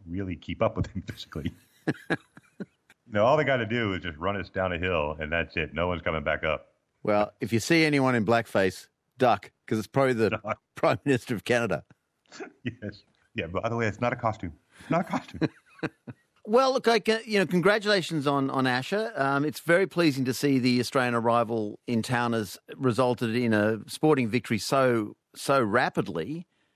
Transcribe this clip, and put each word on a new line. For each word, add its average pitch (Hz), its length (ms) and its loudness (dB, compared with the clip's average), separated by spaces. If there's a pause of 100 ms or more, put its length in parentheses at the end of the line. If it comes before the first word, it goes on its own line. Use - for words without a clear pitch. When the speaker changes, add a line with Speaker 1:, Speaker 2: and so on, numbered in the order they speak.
Speaker 1:
really 92 280 -6
keep - 260 -6
up 110 140 0
with - 160 -4
them 95 100 -8
<laughs> - 60 -16
physically. - 440 -10 (580)
You - 1040 -14
know, 104 100 4
all 139 120 6
they 151 80 2
gotta 127 220 0
do 110 280 0
is 87 80 -6
just 82 160 -8
run 95 180 -2
us 95 140 -8
down 92 220 -2
a 85 60 -4
hill, 80 400 -2
and 78 140 -6
that's 82 240 -2
it. 78 160 -4
No 85 160 -2
one's 85 140 -4
coming 80 200 -2
back 73 220 -2
up. 78 280 -4 (300)
Speaker 2:
Well, 104 380 0
if 110 120 -6
you 113 80 0
see 160 240 2
anyone 139 300 2
in 110 120 0
blackface, 113 640 0 (280)
duck, 117 340 2 (160)
'cause 110 120 -2
it's 107 100 -4
probably 135 240 2
the 110 180 2
Speaker 1:
Duck. 104 300 -6 (140)
Speaker 2:
Prime 151 300 0
Minister 131 300 0
of 92 100 -8
Canada. 117 400 0 (460)
Speaker 1:
<laughs> - 340 -16
Yes. - 380 -10 (320)
Yeah, 92 120 -6
but 90 160 -6
by 117 80 -2
the 117 60 -4
way, 117 100 0
it's 101 140 -4
not 120 120 0
a 120 40 -6
costume. 107 360 -4 (280)
It's - 100 -8
not 165 100 2
a 180 40 -4
costume. - 360 -6 (420)
<laughs> 156 60 -4 (560)
Speaker 2:
Well, 254 280 4
look, 247 160 0
I 226 100 4
can, 220 280 0
you 214 120 0
know, 190 60 4
congratulations 180 840 2
on, 139 220 2
on 131 180 0
Asher. 196 500 -2
Um, 139 280 2
it's - 160 -4
very 175 260 4
pleasing 143 380 2
to 127 80 -2
see 139 260 2
the 123 220 4
Australian 123 340 0
arrival 117 720 0
in 117 140 0
town 120 320 0
has 110 240 -4 (180)
resulted 123 600 0
in 120 160 2
a 107 340 2
sporting 139 420 2
victory 117 280 -2
so, 120 580 0 (220)
so 135 260 2
rapidly. 117 840 -2 (300)